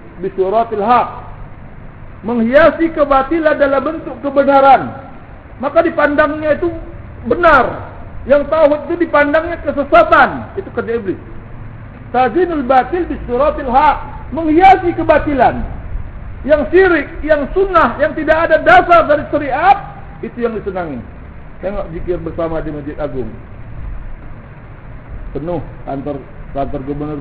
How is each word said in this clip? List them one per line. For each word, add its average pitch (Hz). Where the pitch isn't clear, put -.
bisuratil 196
haq. 226
Menghiasi 285
kebatilan 294
dalam 269
bentuk 320
kebenaran. 269
Maka 294
dipandangnya 302
itu 359
benar. 302
Yang 285
tauhid 302
itu 339
dipandangnya 311
kesesatan. 294
Itu 190
kerja 226
iblis. 185
Tazinul 277
batil 277
bisuratil 277
haq. 277
Menghiasi 349
kebatilan. 294
Yang 294
syirik, 339
yang 294
sunnah, 330
yang 294
tidak 311
ada 320
dasar 339
dari 294
syariat, 302
itu 226
yang 226
disenangi. 180
Tengok 185
zikir 175
bersama 160
di 156
Masjid 147
Agung. 135
Penuh 160
kantor, 139
kantor 139
gubernur 147